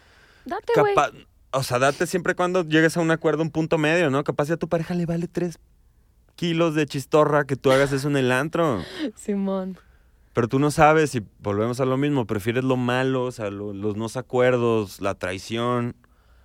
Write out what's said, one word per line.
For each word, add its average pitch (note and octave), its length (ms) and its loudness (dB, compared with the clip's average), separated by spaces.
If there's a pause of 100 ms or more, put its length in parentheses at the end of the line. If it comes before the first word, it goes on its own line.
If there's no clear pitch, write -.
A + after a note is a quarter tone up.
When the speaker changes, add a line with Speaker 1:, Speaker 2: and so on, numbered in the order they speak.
(440)
Speaker 1:
Date, G#4 360 -6
güey. G#4 140 2
Speaker 2:
capa-, C#4+ 160 2 (400)
o C3+ 120 -2
sea, B2 160 -2
date C#3 280 2
siempre F3+ 280 -2
cuando F3+ 280 0
llegues D#3+ 360 2
a - 20 2
un D#3+ 100 2
acuerdo, D#3+ 320 0
un E3 80 -2
punto D#3+ 280 0
medio, D#3 320 2
¿no? C#3 120 2
Capaz D3 260 -2
ya E3+ 60 -2
a E3 40 -2
tu E3+ 100 -6
pareja E3 240 -2
le F3 140 -2
vale E3+ 220 -4
tres F3 300 -6 (800)
kilos E3 380 0
de D3+ 100 2
chistorra D3 640 2
que C3+ 100 -2
tú C3 160 4
hagas C3+ 200 4
eso C#3 160 -2
en C#3+ 100 2
el B2+ 140 2
antro. D3 500 0 (180)
Speaker 1:
<laughs> C#4 160 -6
Simón. F#3+ 600 -6 (560)
Speaker 2:
Pero A#2+ 120 2
tú C3 120 0
no D3 120 2
sabes D#3 440 4
y A#2 80 -4 (160)
volvemos A2 420 -2
a C3 60 0
lo C3 100 0
mismo, C#3 300 0
prefieres A2+ 380 -2
lo C3 120 2
malo, B2+ 480 -2
o B2+ 80 -6
sea, G#2+ 180 -8
lo, G2+ 220 -8
los G2+ 240 -4
no A2+ 180 -4
acuerdos, A#2+ 840 0
la F#2+ 140 -2
traición, A#2 840 -4 (480)